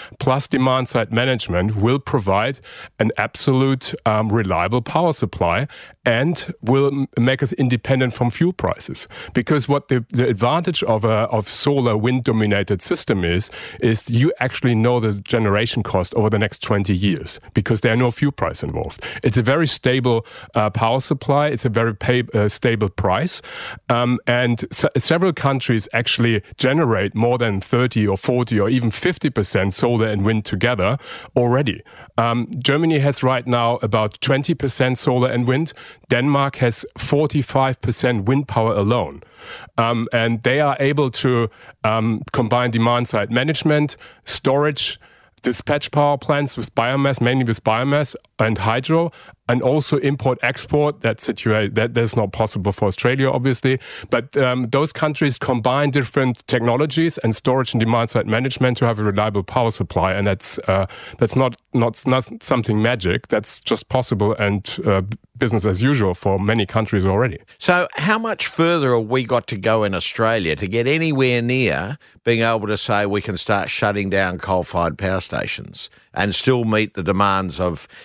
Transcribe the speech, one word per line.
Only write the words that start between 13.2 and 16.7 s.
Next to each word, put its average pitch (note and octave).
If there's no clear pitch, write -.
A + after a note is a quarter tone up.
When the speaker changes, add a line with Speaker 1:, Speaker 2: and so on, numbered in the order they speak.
Speaker 1:
is, F2
is A2+
you A#2+
actually B2
know A#2+
the A2
generation A2
cost F2+
over G#2+
the A2
next G#2
twenty G2+